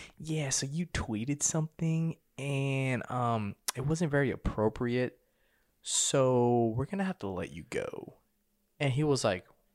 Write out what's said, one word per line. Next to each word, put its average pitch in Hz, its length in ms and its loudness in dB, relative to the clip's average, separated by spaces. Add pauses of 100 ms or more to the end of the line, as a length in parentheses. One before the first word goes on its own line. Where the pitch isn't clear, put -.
(180)
"Yeah, 151 340 -4
so - 160 -2
you 160 180 -4
tweeted 135 580 -2
something, 160 720 0 (220)
and, 135 760 -2
um, 117 440 0 (200)
it 127 100 -4
wasn't 160 260 0
very 139 200 4
appropriate, 120 880 0 (640)
so 120 960 4
we're 135 80 -2
gonna 196 200 -4
have 185 140 -4
to 101 80 -6
let 90 240 -4
you 78 180 -12
go." - 460 -6 (640)
And 143 140 2
he 143 100 0
was 143 200 2
like, 95 220 2 (300)